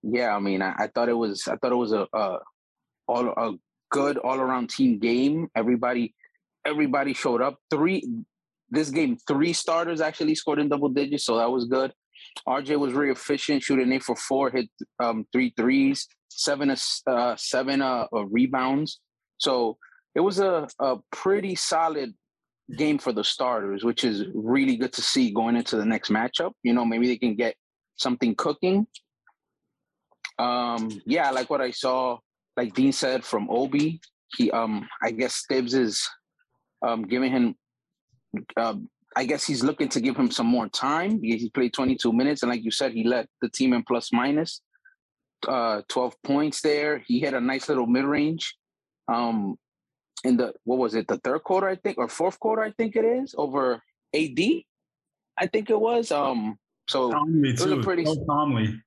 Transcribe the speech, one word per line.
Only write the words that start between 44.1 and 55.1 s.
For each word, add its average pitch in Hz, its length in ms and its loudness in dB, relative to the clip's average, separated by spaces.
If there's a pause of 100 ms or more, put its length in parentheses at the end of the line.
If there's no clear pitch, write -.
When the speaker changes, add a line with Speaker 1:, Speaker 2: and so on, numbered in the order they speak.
Speaker 1:
minus, 143 480 0 (840)
uh, 117 440 0
twelve 127 340 -2
points 143 380 0
there. 147 440 0
He 123 140 2
hit 139 140 -2
a 127 80 0
nice 131 260 -2
little 131 180 0
mid-range, 147 680 0 (540)
um, 113 480 0 (640)
in 127 140 4
the, 120 160 0 (100)
what 127 160 0
was 110 160 0
it, 113 140 -2
the 98 80 0
third 135 260 -2
quarter, 190 240 2
I 190 80 -2
think, 196 220 -4
or 240 100 -2
fourth - 320 -2
quarter, 220 240 0
I 214 80 -4
think 220 240 -2
it 220 80 2
is, 247 340 0
over 131 460 0 (300)
A 156 160 0
D, 196 360 0 (720)